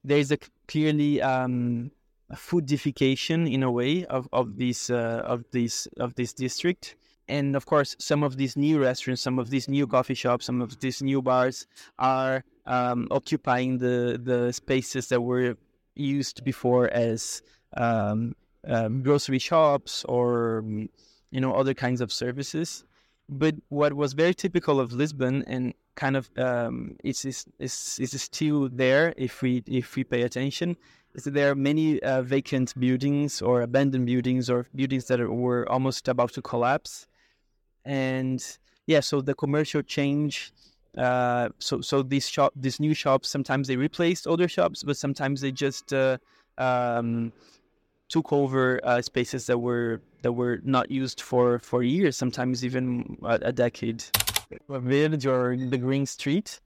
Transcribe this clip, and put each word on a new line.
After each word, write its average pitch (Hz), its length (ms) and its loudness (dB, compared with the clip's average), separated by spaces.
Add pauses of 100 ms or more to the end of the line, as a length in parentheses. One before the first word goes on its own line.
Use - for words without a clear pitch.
there 143 140 4
is 143 120 2
a 147 100 4
c-, - 80 -20 (200)
clearly, 151 520 2
um, 123 680 0 (400)
a 139 60 -14
foodification 147 1160 0
in 131 120 2
a 127 60 2
way 135 360 0
of, 131 260 -4
of 117 240 0
this, 123 340 -2
uh, 117 340 0
of 120 260 -4
this, 120 460 -2
of 123 180 -4
this 123 180 -4
district. - 640 -4 (340)
And 139 280 0
of 131 100 -2
course, 143 320 2
some 147 240 0
of 131 140 0
these 135 200 -2
new 147 240 4
restaurants, 127 420 0
some 127 180 0
of 117 100 -6
these 135 180 0
new 139 200 0
coffee 127 260 2
shops, 123 320 0
some 123 140 -2
of 117 180 -6
these 131 240 -4
new 135 180 0
bars 127 460 0 (320)
are, 131 460 0 (220)
um, 123 440 0
occupying 127 680 0
the, 120 440 0
the 123 300 0
spaces - 560 -2
that 123 120 2
were 123 360 0 (380)
used 139 500 -4
before 123 440 2
as, - 540 -2 (340)
um, 110 580 0 (340)
um, 113 340 0
grocery 135 380 2
shops 151 680 2
or, 120 500 2
um, 107 300 -6 (440)
you 135 80 -2
know, 131 140 0
other 135 200 2
kinds 123 260 -2
of 113 120 -2
services. 135 720 -6 (440)
But 151 280 0 (120)
what 147 260 2
was 143 180 -2
very 165 220 4
typical 165 440 4
of 123 140 0
Lisbon 135 560 0
and 127 260 -4 (220)
kind 135 200 0
of, 131 120 -4 (100)
um, 120 640 -2
it's, - 220 -4
it's, 135 220 -8 (120)
it's, - 400 -8
it's 131 240 -6
still 147 460 0
there 131 480 4
if - 260 -6
we, 123 240 0
if 127 300 -4
we 131 80 -2
pay 120 180 -2
attention, 139 540 -4 (380)
is - 100 -14
that 143 100 -4
there 143 160 4
are 139 40 0
many, 147 480 2
uh, 131 200 2
vacant 131 560 0
buildings 139 640 0
or 123 200 2
abandoned 131 440 2
buildings 127 440 2
or 123 240 0
buildings 135 320 -2
that 123 140 2
are, 113 120 -2
were 123 360 0
almost 131 380 -2
about 123 280 0
to 131 80 -8
collapse. - 640 -2 (800)
And 131 600 -2 (420)
yeah, 151 140 6
so 143 200 0
the 139 140 -2
commercial 147 480 0
change, 143 720 -2 (460)
uh, 123 500 2 (100)
so, 131 220 -2
so 135 220 2
these 135 260 0
shop-, 139 280 2
these 131 220 -4
new 151 160 2
shops, 135 340 2
sometimes 135 400 -2
they 131 80 0
replaced 170 500 0
older 170 220 2
shops, - 340 0
but 143 140 -2
sometimes 139 440 -2
they 135 120 -2
just, 139 400 -4
uh, 131 260 2 (400)
um, 120 720 0 (760)
took 160 240 0
over, 131 520 2
uh, 123 160 4
spaces - 460 -4
that 123 120 2
were, 120 440 -2 (200)
that 120 100 2
were 120 320 0
not 131 260 2
used 131 300 -4
for, 123 400 2
for 123 220 0
years, 143 340 2
sometimes 127 480 -2
even 127 580 -4
a, 117 200 0
a 123 100 0
decade. 117 520 -2 (640)
Verde 139 600 0
or 127 280 2
the 127 200 -2
Green 131 300 0
Street. - 600 -4